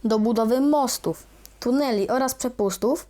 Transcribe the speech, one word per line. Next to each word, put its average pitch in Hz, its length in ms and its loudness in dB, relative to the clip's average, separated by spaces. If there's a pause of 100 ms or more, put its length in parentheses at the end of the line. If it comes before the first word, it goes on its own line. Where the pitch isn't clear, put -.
Do 220 140 2
budowy 226 420 2
mostów, 277 640 0 (340)
tuneli 247 480 0
oraz 262 260 -2
przepustów 240 760 -2